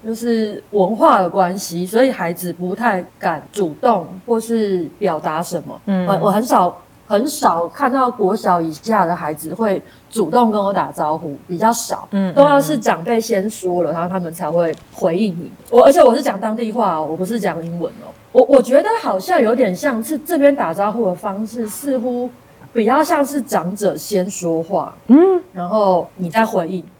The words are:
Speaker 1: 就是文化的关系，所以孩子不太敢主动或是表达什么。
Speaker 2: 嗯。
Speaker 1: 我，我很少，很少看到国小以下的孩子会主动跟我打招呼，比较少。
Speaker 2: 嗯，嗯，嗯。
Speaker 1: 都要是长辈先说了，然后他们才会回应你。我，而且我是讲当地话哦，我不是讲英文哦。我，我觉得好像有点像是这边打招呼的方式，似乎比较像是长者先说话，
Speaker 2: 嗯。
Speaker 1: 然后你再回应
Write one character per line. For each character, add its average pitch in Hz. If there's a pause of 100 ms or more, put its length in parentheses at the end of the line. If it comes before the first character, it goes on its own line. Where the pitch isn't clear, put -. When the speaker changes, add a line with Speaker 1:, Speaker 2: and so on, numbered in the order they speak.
Speaker 1:
就 226
是 226 (100)
文 202
化 233
的 175
关 185
系， 175
所 220
以 262
孩 180
子 175
不 180
太 208 (140)
敢 165 (120)
主 180
动 208 (200)
或 226
是 220 (160)
表 175
达 160
什 170
么。 143
Speaker 2:
嗯。 185
Speaker 1:
我， 190
我 202
很 208
少， 202 (280)
很 214
少 175
看 247
到 262
国 208
小 180
以 160
下 202
的 170
孩 160
子 160
会 202 (300)
主 180
动 233
跟 208
我 196
打 156
招 160
呼， 156 (120)
比 175
较 220
少。 -
Speaker 2:
嗯， 196
嗯， -
嗯。 -
Speaker 1:
都 277
要 285
是 294
长 196
辈 226
先 214
说 175
了， 151
然 170
后 180
他 185
们 165
才 165
会 165 (180)
回 175
应 208
你。 170 (200)
我， 240
而 277
且 330
我 233
是 294
讲 214
当 220
地 226
话 196
哦， 156
我 160
不 185
是 220
讲 165
英 170
文 - (120)
哦。 - (200)
我， -
我 269
觉 262
得 415 (140)
好 208
像 330
有 226
点 226
像 247
是 277
这 339
边 277
打 180
招 202
呼 226
的 180
方 202
式， 220
似 254
乎 247 (420)
比 226
较 277
像 294
是 277
长 190
者 196
先 185
说 165
话， 165 (120)
Speaker 2:
嗯。 349 (100)
Speaker 1:
然 175
后 190
你 180
再 220
回 185
应 180 (180)